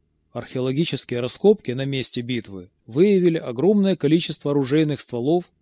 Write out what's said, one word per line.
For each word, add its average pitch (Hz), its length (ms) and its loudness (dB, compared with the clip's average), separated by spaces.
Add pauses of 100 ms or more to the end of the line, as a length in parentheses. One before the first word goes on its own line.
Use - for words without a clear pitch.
(300)
Археологические 131 880 -4
раскопки 131 540 0
на 135 140 -6
месте 131 340 -4
битвы 104 500 -8 (160)
выявили 175 500 4
огромное 175 600 2
количество 151 560 0
оружейных 143 480 0
стволов 147 500 -2 (120)